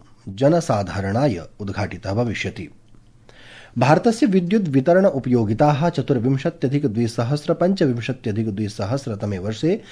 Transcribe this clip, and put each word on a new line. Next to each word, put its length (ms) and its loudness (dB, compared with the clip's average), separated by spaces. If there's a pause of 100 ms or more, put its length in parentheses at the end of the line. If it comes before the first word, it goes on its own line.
(300)
जनसाधारणाय 1120 0 (180)
उद्घाटितः 540 -6
भविष्यति। 560 -4 (1080)
भारतस्य 480 4
विद्युत् 440 2
वितरण 360 4
उपयोगिताः 840 2
चतुर्विंशत्यधिक 960 0
द्विसहस्र 680 -2
पञ्चविंशत्यधिक 1000 -2
द्विसहस्रतमे 840 -4
वर्षे 440 -2 (100)